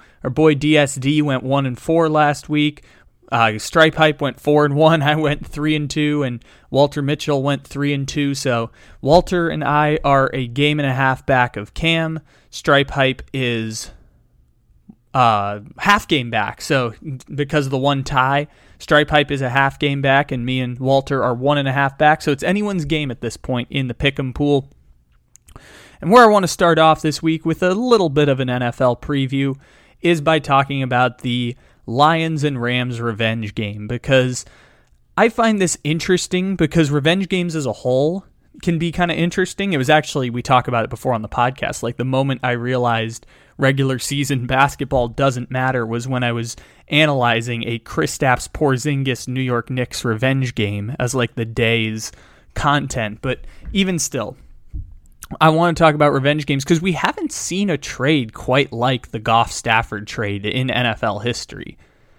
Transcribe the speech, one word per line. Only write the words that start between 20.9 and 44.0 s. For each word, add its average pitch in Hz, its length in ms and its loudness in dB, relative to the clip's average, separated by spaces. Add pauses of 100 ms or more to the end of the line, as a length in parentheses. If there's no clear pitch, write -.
are 120 140 0
one 139 220 0
and 139 100 -2
a 131 60 0
half 139 240 0
back. 151 240 4
So 151 100 0
it's 143 120 -2
anyone's 196 420 -2
game 151 260 -2
at - 80 -10
this - 160 -6
point 123 340 -4
in 135 200 -4
the 117 40 -8
Pick'em 135 400 -2
pool. 143 360 0 (1300)
And 170 100 -2
where 247 120 10
I 220 40 10
want 208 160 4
to 170 40 0
start 170 320 2
off 160 220 4
this 156 200 -2
week 160 240 -2
with 160 160 -2
a 185 140 2
little 226 320 2
bit 143 220 2
of 131 100 0
an 127 100 -4
N 123 120 -2
F 120 180 -4
L 123 160 2
preview 135 640 -2 (420)
is 170 220 2
by 160 180 2
talking 139 420 0
about 127 360 0
the 120 400 -4 (280)
Lions 156 600 2
and 135 160 -2
Rams 123 400 -2
revenge 113 520 -2
game, 107 320 -8
because 127 600 0 (720)
I 214 100 6
find 226 320 0
this 180 240 0
interesting 175 720 0
because 160 340 2
revenge 160 380 0
games 175 260 -2
as 151 120 -4
a 110 80 -2
whole 143 500 0 (380)
can 170 180 -2
be 165 140 -2
kinda 175 200 0
interesting. 185 600 -2
It 147 40 0
was 131 120 0
actually, 151 400 2
we 120 120 -6
talked 127 280 0
about 117 160 0
it - 40 -6
before 123 240 -4
on 110 80 -2
the 113 60 -8
podcast, 127 560 -4
like, 120 140 -6
the 123 80 -4
moment 131 380 0
I 127 80 -2
realized 120 760 -2 (320)
regular 135 420 0
season 135 480 -2